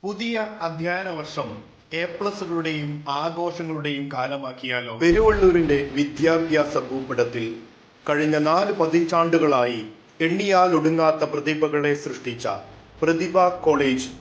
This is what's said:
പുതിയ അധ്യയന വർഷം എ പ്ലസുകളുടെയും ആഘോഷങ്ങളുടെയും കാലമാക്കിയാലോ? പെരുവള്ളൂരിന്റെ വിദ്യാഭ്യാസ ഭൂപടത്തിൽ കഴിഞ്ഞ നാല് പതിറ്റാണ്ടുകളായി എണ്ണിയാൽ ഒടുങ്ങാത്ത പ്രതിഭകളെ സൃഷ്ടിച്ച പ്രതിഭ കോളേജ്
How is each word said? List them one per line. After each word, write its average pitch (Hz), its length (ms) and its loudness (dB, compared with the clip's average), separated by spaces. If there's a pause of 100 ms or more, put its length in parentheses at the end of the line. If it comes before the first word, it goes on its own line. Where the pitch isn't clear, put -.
പുതിയ 220 380 -4 (160)
അധ്യയന 170 480 -4
വർഷം 147 400 -8 (440)
എ 165 120 -4
പ്ലസുകളുടെയും 165 1040 -4
ആഘോഷങ്ങളുടെയും 160 1040 -4
കാലമാക്കിയാലോ? 127 840 -6
പെരുവള്ളൂരിന്റെ 170 960 4
വിദ്യാഭ്യാസ 151 840 0
ഭൂപടത്തിൽ 123 800 -4 (540)
കഴിഞ്ഞ 151 280 2
നാല് 165 360 2
പതിറ്റാണ്ടുകളായി 160 1080 2 (400)
എണ്ണിയാൽ 185 540 4
ഒടുങ്ങാത്ത 156 560 4
പ്രതിഭകളെ 147 600 0
സൃഷ്ടിച്ച 123 540 -8 (540)
പ്രതിഭ 170 460 2
കോളേജ് 139 600 2 (140)